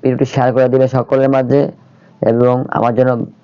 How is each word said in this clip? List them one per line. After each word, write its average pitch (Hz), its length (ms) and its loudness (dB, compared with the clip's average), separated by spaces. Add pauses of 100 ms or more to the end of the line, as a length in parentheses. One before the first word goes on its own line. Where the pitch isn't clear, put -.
ভিডিওটি 131 260 0
শেয়ার 127 260 0
করে 127 160 2
দিবেন 131 200 2
সকলের 135 480 0
মাঝে 131 240 0 (640)
এবং 123 320 2 (160)
আমার 117 240 -2
জন্য 127 160 2 (340)